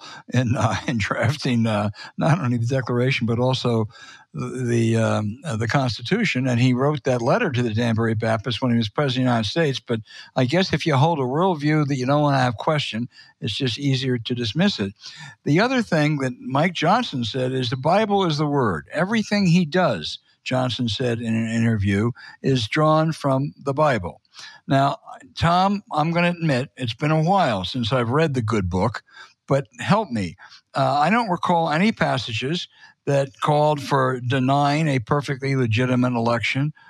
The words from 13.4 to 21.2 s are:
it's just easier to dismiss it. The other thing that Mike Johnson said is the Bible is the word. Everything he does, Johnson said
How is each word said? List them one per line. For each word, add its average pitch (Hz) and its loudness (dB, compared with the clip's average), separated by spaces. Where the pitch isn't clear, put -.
it's 113 -4
just 123 -4
easier 131 0
to 117 -6
dismiss 131 -2
it. 101 -4
The 147 4
other 254 2
thing 151 0
that 127 -4
Mike 147 0
Johnson 180 0
said 127 -2
is 127 -2
the 139 -4
Bible 196 2
is 151 0
the 156 0
word. 120 0
Everything 202 0
he 175 4
does, 143 -2
Johnson 127 -2
said 117 -2